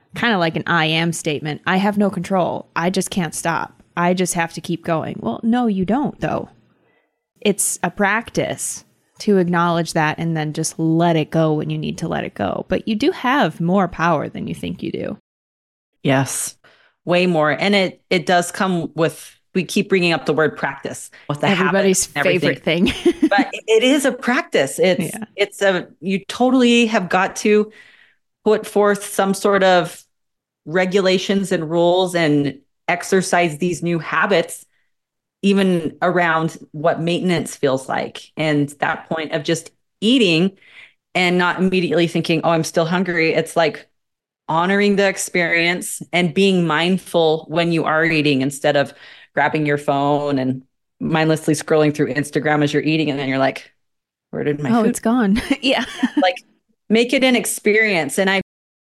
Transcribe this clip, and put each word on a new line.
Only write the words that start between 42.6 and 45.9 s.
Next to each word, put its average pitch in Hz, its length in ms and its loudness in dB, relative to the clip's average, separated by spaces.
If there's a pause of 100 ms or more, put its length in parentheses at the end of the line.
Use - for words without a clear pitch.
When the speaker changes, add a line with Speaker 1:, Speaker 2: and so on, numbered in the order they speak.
Speaker 2:
still 165 220 0
hungry." 170 480 0
It's 160 220 -2
like 160 320 0 (600)
honoring 196 480 2
the 196 120 2
experience 175 920 -2 (120)